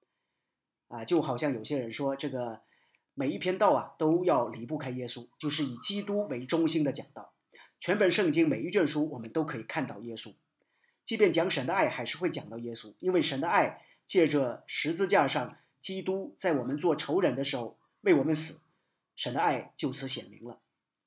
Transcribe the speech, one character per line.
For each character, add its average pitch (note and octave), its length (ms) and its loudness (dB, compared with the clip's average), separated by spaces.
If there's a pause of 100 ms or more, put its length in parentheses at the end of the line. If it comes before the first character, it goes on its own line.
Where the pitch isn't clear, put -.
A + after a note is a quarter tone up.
(880)
啊， A#2 180 -10
就 E3 160 4
好 B2+ 160 -2
像 C#3+ 160 0
有 A2 100 -6
些 C#3+ 140 -2
人 A#2 120 -4
说， C#3 240 -2
这 C#3 140 -6
个 A#2+ 320 -6 (540)
每 C3+ 160 -2
一 G3 80 -4
篇 F#3 180 -2
道 G3 160 4
啊， B2 240 0
都 E3 300 2
要 C3 220 4
离 A2+ 180 -10
不 D3+ 100 -6
开 C3+ 140 -6
耶 B2+ 160 -8
稣， A#2+ 200 -10 (120)
就 D3+ 100 -4
是 C#3+ 160 -2
以 B2 140 -6
基 D4 240 -2
督 G#3 240 -2
为 B2+ 180 -6
中 E3 240 0
心 D#3 160 2
的 C3+ 80 0
讲 - 220 -8
道。 - 180 -16 (480)
全 G3 180 0
本 F#3+ 120 6
圣 F3+ 200 2
经 D#3+ 160 4
每 B2 140 0
一 E3 100 -6
卷 F#3 160 2
书， D3+ 260 -2
我 C3 60 -10
们 A2+ 140 -12
都 D#3+ 100 0
可 D3 140 -6
以 A2 60 -8
看 C#3 240 -4
到 G#2 140 -10
耶 A#2 140 -10
稣。 A2 200 -12 (680)
即 A3 140 -4
便 G3+ 160 6
讲 E3 180 4
神 C3 160 -2
的 D#3+ 60 -2
爱， F3+ 160 4
还 A#2+ 160 -4
是 - 140 -6
会 F3+ 100 0
讲 C#3 220 -4
到 A#2 80 -10
耶 A#2 160 -8
稣， G#2+ 260 -14
因 F#3 140 0
为 E3 80 6
神 C3+ 180 0
的 E3 80 -2
爱 E3+ 340 2 (220)
借 E3 240 4
着 C3+ 380 0
十 - 260 -2
字 F#3 160 0
架 F3 180 6
上 B2+ 300 -2 (240)
基 F#3+ 220 -6
督 F#3+ 340 -6
在 F3+ 160 0
我 C3+ 100 2
们 C3 140 -4
做 D#3 180 2
仇 D#3 280 0
人 C#3 120 2
的 C3 80 -4
时 C#3 140 -2
候 A#2 220 -6 (240)
为 G3 100 4
我 C#3+ 100 6
们 D#3 120 2
死， - 340 2 (480)
神 B2 160 -4
的 C3+ 80 -2
爱 D3 340 0
就 C#3 180 -2
此 C3 140 -4
显 A#2+ 240 -4
明 G#2 140 -20
了。 A#2+ 160 -14 (460)